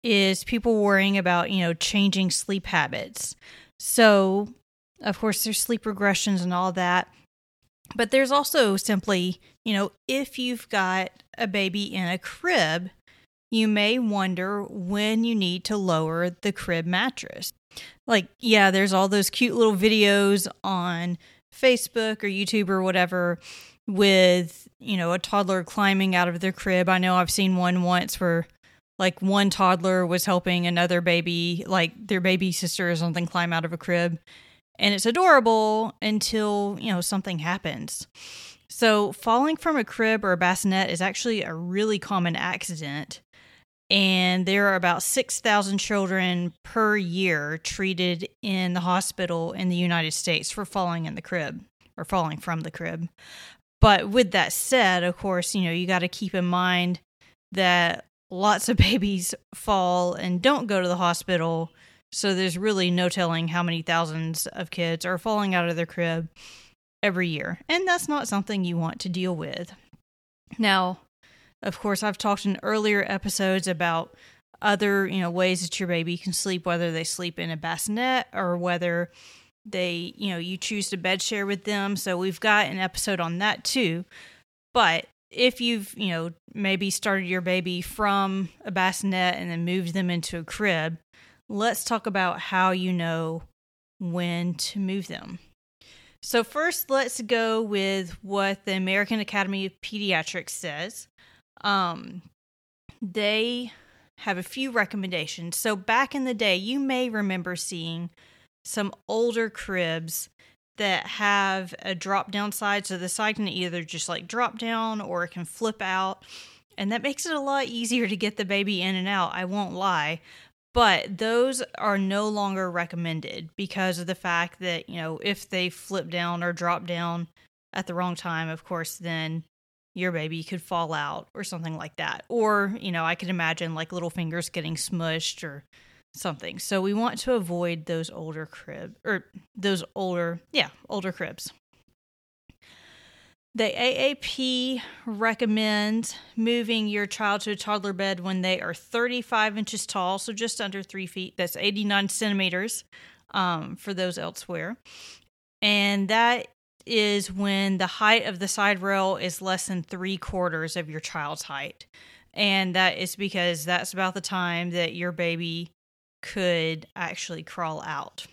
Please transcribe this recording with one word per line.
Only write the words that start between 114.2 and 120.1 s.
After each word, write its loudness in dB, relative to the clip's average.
drop -2
down -2
or -4
it -12
can -10
flip -4
out. -2
And -2
that -2
makes -4
it -2
a -2
lot 0
easier 0
to -2
get -4
the -2
baby 0
in 0
and -2
out, 0
I -4
won't -4
lie. 0